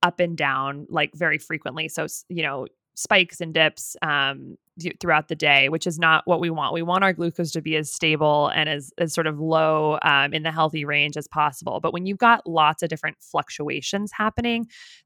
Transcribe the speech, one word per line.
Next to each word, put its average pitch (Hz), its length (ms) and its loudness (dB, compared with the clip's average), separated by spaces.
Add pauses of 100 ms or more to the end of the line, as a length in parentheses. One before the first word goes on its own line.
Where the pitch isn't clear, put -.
up 175 180 2
and 170 160 0
down, 139 540 -2
like, 151 240 -2
very 151 240 0
frequently, 156 500 -8
so 156 180 -6
s-, - 240 -12
you 170 120 -6
know, 139 260 -4 (260)
spikes - 480 2
and 160 120 -8
dips, 156 480 0
um, 139 560 -4 (200)
d-, 170 220 -8
throughout 156 280 0
the 165 80 -6
day, 143 340 4
which 165 180 -2
is 160 100 -4
not 160 300 4
what 170 120 4
we 170 100 -2
want. 151 240 -2
We 170 80 -2
want 180 220 0
our 190 100 4
glucose 170 380 -4
to 160 100 -4
be 156 160 -4
as 151 140 -4
stable 151 640 2
and 156 160 0
as, 143 280 -6
as 165 160 -2
sort 160 140 0
of 151 120 -4
low, 156 640 2
um, 143 300 4
in 156 100 -4
the 160 80 -2
healthy 160 340 0
range 147 320 0
as 151 100 -8
possible. 151 520 -2
But - 140 -2
when 175 120 -4
you've 196 120 -4
got - 280 4
lots 156 380 2
of 165 60 -2
different 156 300 -6
fluctuations 151 920 -4
happening, 233 560 -2 (380)